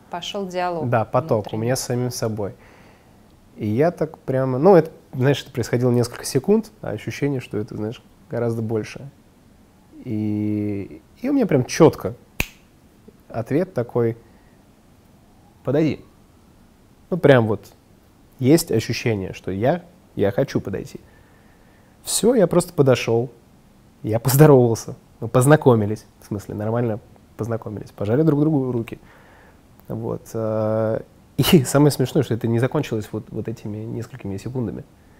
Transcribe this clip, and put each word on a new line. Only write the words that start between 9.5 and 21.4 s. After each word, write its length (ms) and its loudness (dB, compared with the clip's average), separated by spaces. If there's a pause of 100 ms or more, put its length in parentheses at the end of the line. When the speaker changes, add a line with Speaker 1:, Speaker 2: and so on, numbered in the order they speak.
Speaker 2:
И, 960 -4 (200)
и 80 -4
у 40 0
меня 140 2
прям 180 2
чётко 480 4 (1160)
ответ 440 -4
такой: 420 -2 (1500)
«Подойди». 380 0 (1080)
Ну, 80 -4
прям 300 6
вот 200 -4 (720)
есть 320 4
ощущение, 640 -2
что 180 -10
я, 320 -2 (320)
я 160 0
хочу 280 -2
подойти. 400 -10 (1040)